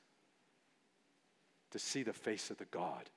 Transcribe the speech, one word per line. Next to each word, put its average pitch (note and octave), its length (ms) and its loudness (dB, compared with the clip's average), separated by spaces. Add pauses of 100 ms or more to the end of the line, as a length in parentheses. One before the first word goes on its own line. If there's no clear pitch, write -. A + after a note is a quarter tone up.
(1700)
to G#2 80 -2
see - 240 2
the A2 100 2
face - 380 0
of G2+ 60 -4
the F#2 80 -8
God - 520 0